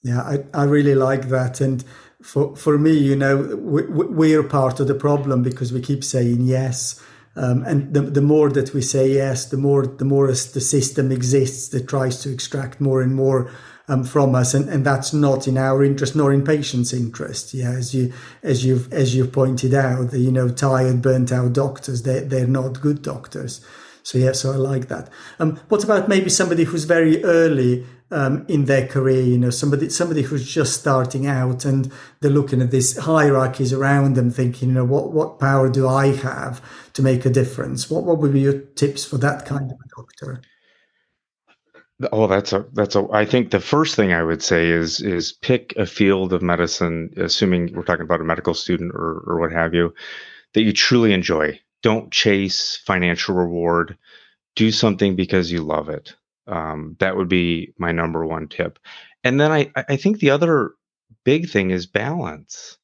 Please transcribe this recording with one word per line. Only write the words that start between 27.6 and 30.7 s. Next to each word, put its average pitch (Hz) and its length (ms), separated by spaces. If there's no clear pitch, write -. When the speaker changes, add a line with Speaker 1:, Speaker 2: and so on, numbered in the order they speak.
Speaker 1:
um, 139 400
in 147 160
their 131 220
career, 131 340
you 123 160
know, 120 140
somebody, 143 380
somebody 160 340
who's 135 280
just 143 280